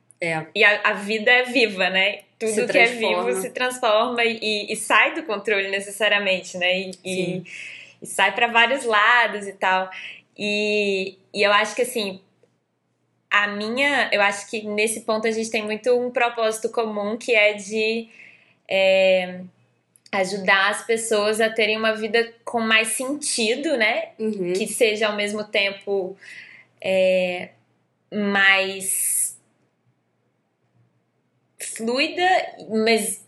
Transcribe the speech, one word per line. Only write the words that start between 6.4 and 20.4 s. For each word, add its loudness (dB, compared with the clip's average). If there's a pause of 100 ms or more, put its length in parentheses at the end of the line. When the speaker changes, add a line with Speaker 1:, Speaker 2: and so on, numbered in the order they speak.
Speaker 2:
né? 0
E, -8 (140)
e, -6
Speaker 1:
Sim. -4 (580)
Speaker 2:
e -12
sai 2
pra 2
vários 2
lados 2
e -10
tal. 0 (460)
E, -2 (160)
e 0
eu 4
acho 2
que, -2
assim, -4 (1120)
a 2
minha, 0
eu 4
acho 0
que -6
nesse -2
ponto -2
a 2
gente -4
tem -2
muito -2
um -2
propósito 0
comum, -4
que -2
é 6
de, -4 (600)
é, 4 (720)
ajudar 2